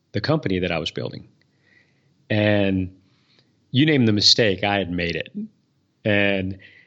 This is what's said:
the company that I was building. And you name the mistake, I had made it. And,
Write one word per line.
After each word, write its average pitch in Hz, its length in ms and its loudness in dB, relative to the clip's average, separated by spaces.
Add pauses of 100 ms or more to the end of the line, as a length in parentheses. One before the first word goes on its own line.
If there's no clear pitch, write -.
(120)
the 101 80 -6
company 107 400 -2
that 87 140 -2
I 82 60 -2
was 78 120 -6
building. - 380 -10 (1000)
And 101 680 2 (760)
you 131 140 4
name 143 200 4
the 110 60 4
mistake, 104 540 0
I 101 120 0
had 92 140 -4
made 85 240 -4
it. - 160 -10 (720)
And, 98 560 0 (280)